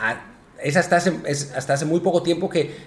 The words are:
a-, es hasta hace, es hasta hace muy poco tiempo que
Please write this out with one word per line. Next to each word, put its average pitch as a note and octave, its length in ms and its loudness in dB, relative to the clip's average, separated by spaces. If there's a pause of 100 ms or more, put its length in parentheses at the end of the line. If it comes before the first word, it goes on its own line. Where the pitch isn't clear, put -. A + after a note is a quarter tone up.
a-, - 240 -8 (280)
es C#3+ 160 0
hasta F3 180 4
hace, F3 300 2
es C#3+ 280 -4
hasta C3+ 200 -2
hace C#3+ 100 0
muy D#3+ 160 2
poco E3+ 240 2
tiempo F3 260 0
que D#3+ 240 -2 (140)